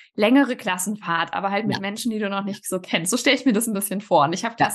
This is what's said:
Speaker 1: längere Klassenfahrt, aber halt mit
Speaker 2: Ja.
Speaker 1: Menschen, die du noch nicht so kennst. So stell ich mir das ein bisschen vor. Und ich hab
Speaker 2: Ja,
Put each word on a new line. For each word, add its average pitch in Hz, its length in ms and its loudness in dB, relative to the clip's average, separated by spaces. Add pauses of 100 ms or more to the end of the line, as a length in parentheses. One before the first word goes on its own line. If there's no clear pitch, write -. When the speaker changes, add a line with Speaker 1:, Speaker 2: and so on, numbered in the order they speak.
(160)
Speaker 1:
längere 247 400 4
Klassenfahrt, 185 800 -4
aber 196 160 -2
halt 208 160 -2
mit 190 80 0
Speaker 2:
Ja. 190 40 -6
Speaker 1:
Menschen, 202 320 -4
die 214 80 -4
du 202 100 -2
noch 196 140 -4
nicht 202 240 -8
so 185 120 -4
kennst. 180 320 -2
So 240 60 0
stell - 180 2
ich - 100 -6
mir 254 80 6
das 240 140 0
ein 226 80 -4
bisschen 196 260 -4
vor. 151 240 4
Und 165 80 0
ich 190 100 -4
hab 233 160 -6
Speaker 2:
Ja, - 160 4